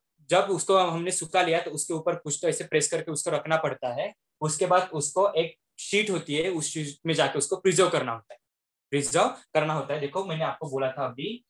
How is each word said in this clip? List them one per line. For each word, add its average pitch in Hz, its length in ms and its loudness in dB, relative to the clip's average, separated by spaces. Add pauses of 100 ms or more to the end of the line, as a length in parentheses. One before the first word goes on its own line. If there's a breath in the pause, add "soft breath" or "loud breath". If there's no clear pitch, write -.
(220)
जब 170 180 2
उसको 196 380 2
हमने 175 340 2
सुखा 170 300 0
लिया 170 200 2
तो 175 100 -8
उसके - 220 -6
ऊपर 165 220 -2
कुछ 151 260 -6
तो 175 60 0
ऐसे 156 160 0
press 156 280 0
करके 160 200 -4
उसको 156 200 -4
रखना 156 260 2
पड़ता 139 440 -2
है। 208 120 -6 (280)
उसके 156 240 0
बाद 180 280 4
उसको 156 400 0
एक 165 240 -2 (220)
sheet 208 300 0
होती 156 260 -4
है, 160 140 0
उस 160 240 -4
sheet 147 320 -8
में 165 80 0
जाके 151 240 2
उसको 160 180 -2
preserve 180 340 4
करना 127 220 0
होता 113 220 -10
है, - 60 -20 (500)
preserve 143 380 2
करना 156 460 -2
होता 143 200 -2
है। 151 60 -2
देखो, 147 260 -4
मैंने 160 180 -4
आपको 143 260 -6
बोला 135 220 -2
था 139 140 -4
अभी, 143 440 -8